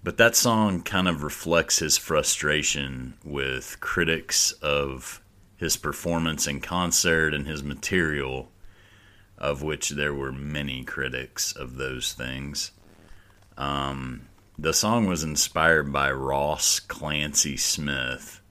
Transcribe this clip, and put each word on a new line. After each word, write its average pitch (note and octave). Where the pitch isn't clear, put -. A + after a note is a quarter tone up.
But -
that A#2
song G#2+
kind F#2
of D2+
reflects D#2+
his D#2+
frustration D2
with C2+
critics -
of C#2+
his E2
performance D#2+
in C#2+
concert E2
and C#2+
his D2+
material, C#2+
of C#2+
which D2+
there D2
were C2+
many C#2
critics B1+
of B1+
those C2
things. C2+
Um, C2+
the D2+
song A2
was E2+
inspired D#2
by C#2
Ross C#2
Clancy D2+
Smith C2+